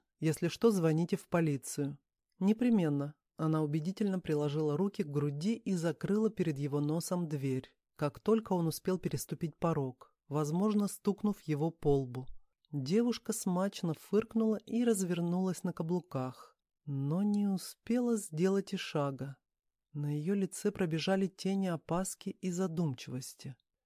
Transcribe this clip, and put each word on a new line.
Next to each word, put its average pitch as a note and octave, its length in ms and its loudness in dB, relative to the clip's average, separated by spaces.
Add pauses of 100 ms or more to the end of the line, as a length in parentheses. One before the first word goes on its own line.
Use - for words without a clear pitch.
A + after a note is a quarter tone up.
(200)
Если D#3+ 300 0
что, - 200 2
звоните E3+ 460 2
в - 140 -8
полицию». C#3+ 680 -2 (420)
«Непременно». F#3 760 4 (240)
Она D#3 260 2
убедительно F3+ 560 -2
приложила D3 560 0
руки G3 280 0
к D3+ 40 -6
груди D3 480 0
и - 180 -2
закрыла F3+ 560 0
перед E3 280 0
его C#3+ 240 0
носом E3 480 0
дверь, C3+ 420 -2 (240)
как D3 240 -2
только A3 320 2
он F3 160 2
успел F3+ 320 -2
переступить D3+ 580 -6
порог, D3 540 -2 (160)
возможно, F3+ 640 2
стукнув - 540 -2
его D#3 280 0
по C#3+ 280 2
лбу. B2+ 280 -6 (460)
Девушка G#3+ 580 0
смачно F#3 640 -2
фыркнула A3 720 0
и A#3+ 180 0
развернулась F3+ 800 0
на F3 80 -2
каблуках, D#3+ 840 -4 (280)
но C#3+ 380 0
не G3+ 240 2
успела A#3 720 0
сделать F#3+ 560 0
и F#3+ 40 -2
шага. C#3 600 -4 (560)
На D3 220 -2
ее D#3 200 0
лице G3+ 360 0
пробежали F#3+ 560 0
тени G3 400 -2
опаски F3 600 -4
и F#3 220 -4
задумчивости. D#3 1040 -4 (300)